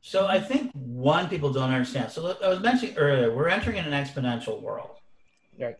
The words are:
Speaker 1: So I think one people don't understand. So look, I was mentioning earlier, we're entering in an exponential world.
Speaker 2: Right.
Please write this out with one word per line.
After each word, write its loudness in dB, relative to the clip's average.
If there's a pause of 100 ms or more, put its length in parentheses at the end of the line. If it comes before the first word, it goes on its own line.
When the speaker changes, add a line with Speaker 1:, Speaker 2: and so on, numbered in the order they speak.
Speaker 1:
So 0
I 4
think -2
one 0
people 0
don't 0
understand. -2
So -8
look, -4
I 4
was 2
mentioning 2
earlier, 4
we're 2
entering 0
in -4
an -4
exponential -4
world. -10 (640)
Speaker 2:
Right. -6